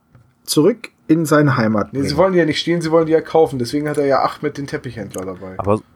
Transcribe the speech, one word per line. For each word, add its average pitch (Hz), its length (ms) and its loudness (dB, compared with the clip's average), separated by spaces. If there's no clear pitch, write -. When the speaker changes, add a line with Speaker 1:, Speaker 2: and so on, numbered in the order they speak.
Speaker 1:
zurück - 460 2
in 160 160 4
seine 147 320 4
Heimat 110 360 0
Speaker 2:
Nee, 131 80 -4
sie 139 80 -2
Speaker 1:
bringen. 143 100 -4
Speaker 2:
wollen 190 140 4
die 180 80 2
ja 165 40 4
nicht 151 140 -2
stehlen, 170 240 -2
sie 160 80 -2
wollen 165 160 4
die 156 60 -2
ja 156 80 4
kaufen. 147 380 0
Deswegen 147 300 -4
hat 147 100 -4
er 143 80 2
ja 135 180 2
Ahmed - 340 -4
den 143 80 -8
Teppichhändler 110 580 -10
dabei. 92 340 -12
Speaker 3:
Aber 101 220 0